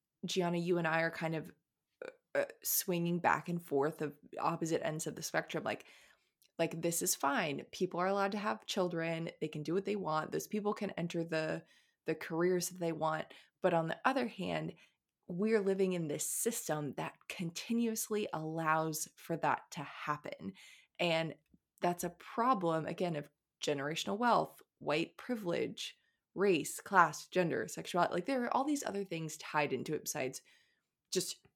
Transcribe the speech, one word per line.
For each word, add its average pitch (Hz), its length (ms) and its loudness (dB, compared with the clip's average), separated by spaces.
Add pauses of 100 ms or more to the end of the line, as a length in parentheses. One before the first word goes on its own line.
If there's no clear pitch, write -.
(240)
Gianna, 175 340 2
you 170 200 2
and 165 100 2
I 160 120 4
are 165 120 2
kind 165 240 -2
of, 156 140 -4 (560)
uh, - 340 -4
uh, - 40 2 (180)
swinging 175 580 2
back - 280 4
and 170 180 -4
forth 143 360 2
of 151 100 -2 (260)
opposite 160 480 0
ends 156 220 -2
of 147 80 -6
the 160 80 -8
spectrum. 160 400 -2
Like, 107 220 -4 (720)
like, 165 220 0
"This 170 200 0
is 180 140 2
fine. 180 560 0
People 180 300 -2
are 185 60 2
allowed 196 260 2
to 214 40 -4
have 214 280 -4
children. 165 640 -2 (100)
They 160 80 -2
can 151 160 -6
do 160 100 -2
what 196 120 0
they 202 100 0
want. 156 380 -2
Those 156 140 -2
people 208 260 -2
can - 240 -4
enter 170 260 -2
the, 165 380 -2 (460)
the 160 80 0
careers 175 540 2
that 180 100 -10
they 170 120 0
want." 156 340 0 (360)
But 180 120 4
on 165 140 4
the - 180 -2
other 254 220 2
hand, 170 460 -4 (540)
we're 208 340 2
living 190 320 2
in 170 140 0
this 143 220 -2
system 151 680 -2
that 156 160 -6 (140)
continuously 220 1040 -2
allows 160 840 0
for - 220 -4
that - 240 2 (100)
to 165 100 -8
happen. - 720 -6 (460)
And 165 360 2 (460)
that's 175 220 0
a 175 60 -2
problem, 175 760 0
again, 170 300 -2
of 147 120 -4 (340)
generational 151 560 0
wealth, 208 440 4 (180)
white 151 380 0
privilege, 175 800 -4 (380)
race, 185 440 2
class, 175 480 4
gender, 170 400 2
sexuality. - 460 0
Like, 175 140 0
there 262 180 2
are - 100 0
all 269 100 2
these 285 200 0
other 196 180 -2
things 160 340 -6
tied 147 360 0
into 123 200 -2
it 139 100 -4
besides 135 380 -4 (680)
just - 260 -2 (180)